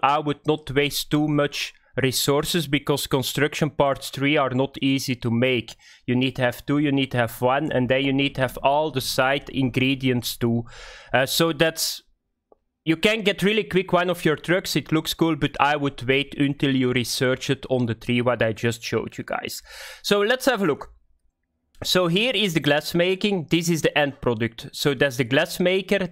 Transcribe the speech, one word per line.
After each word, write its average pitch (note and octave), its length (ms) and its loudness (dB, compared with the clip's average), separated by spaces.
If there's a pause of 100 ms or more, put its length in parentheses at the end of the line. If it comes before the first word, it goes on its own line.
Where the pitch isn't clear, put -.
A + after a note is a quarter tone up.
I C#3 160 4
would D3 300 -4
not D#3 240 -2
waste C#3+ 400 0
too D3+ 160 2
much D3 480 -2 (260)
resources, C#3+ 640 0
because C#3 400 -2
construction C#3+ 640 0
parts C#3 400 0
three C#3+ 260 0
are C#3 140 2
not C3 320 -2
easy C3+ 360 0
to B2 120 -4
make. A#2+ 460 0 (320)
You B2 80 2
need B2+ 220 0
to C3+ 40 -4
have B2 240 -2
two, C#3+ 140 0
you D3 120 2
need C3+ 200 0
to B2+ 60 -2
have A#2 220 0
one, C3+ 320 2
and B2+ 160 2
then C3 160 2
you C#3 80 2
need C#3 240 2
to C3+ 60 -4
have B2 220 -2
all D3 260 2
the C3 100 -4
side C3+ 500 0
ingredients B2+ 840 0
too. A#2 300 0 (480)
Uh, C3 140 2
so E3 260 2
that's, D#3 480 0 (840)
you D#3+ 100 4
can G#3+ 240 2
get G3 200 0
really G#3 220 2
quick F#3 300 -2
one F3 180 2
of E3+ 140 -4
your D3+ 100 2
trucks, F#3 400 -2
it C#3+ 160 -4
looks D#3 240 -2
cool, E3 200 2
but C#3 240 -2
I C#3+ 160 2
would C#3 280 -4
wait C3+ 340 -2
until C#3 380 0
you B2+ 180 2
research B2+ 560 -2
it C3 180 -4
on B2 200 0
the A2+ 80 -4
tree, A#2+ 260 -2
what A#2+ 220 0
I A2+ 100 2
just A#2 300 -4
showed - 340 -4
you - 60 -10
guys. - 400 -8 (400)
So G3+ 160 2
let's A#3+ 260 0
have A#3+ 160 2
a F#3+ 60 2
look. - 240 -2 (920)
So F#3 220 2
here G3+ 300 2
is G3 180 0
the D#3+ 60 0
glass D3 340 0
making, F#3 560 0
this E3+ 200 2
is E3 120 0
the - 160 0
end C#3+ 240 0
product. A#2 500 -2
So C#3+ 220 0
that's C3 240 0
the C3+ 60 2
glass C#3+ 360 0
maker, F#3 520 0